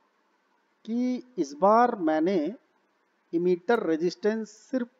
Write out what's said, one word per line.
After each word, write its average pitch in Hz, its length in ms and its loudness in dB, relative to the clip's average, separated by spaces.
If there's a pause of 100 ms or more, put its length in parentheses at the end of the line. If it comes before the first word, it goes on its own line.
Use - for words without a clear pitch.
(840)
कि 247 380 -4 (140)
इस 147 240 -4
बार 233 400 4
मैंने 160 340 0 (960)
इमीटर 180 540 0
resistance 180 640 -2 (180)
सिर्फ 240 200 -4 (100)